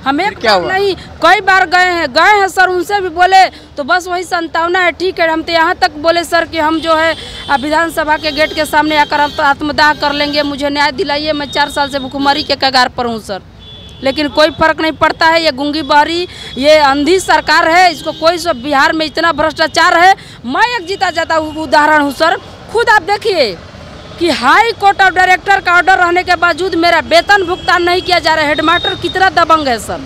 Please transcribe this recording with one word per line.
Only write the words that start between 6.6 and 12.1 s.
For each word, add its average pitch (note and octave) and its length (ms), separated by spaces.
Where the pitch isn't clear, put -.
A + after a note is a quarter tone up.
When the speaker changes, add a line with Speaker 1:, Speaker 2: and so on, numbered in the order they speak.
Speaker 1:
जो E4 140
है, D#4+ 220
अब C#4 100
विधानसभा D#4 560
के D#4 160
गेट D4+ 220
के D4+ 100
सामने D4+ 340
आकर D4 220
हम C#4+ 100
तो D#4 120
आत्मदाह D4 500
कर D4 200
लेंगे, D4 300
मुझे C#4+ 280
न्याय D4 220
दिलाइए, D4 400
मैं D4 180
चार C#4+ 200
साल C#4+ 180
से C4+ 100
भुखमरी C#4 440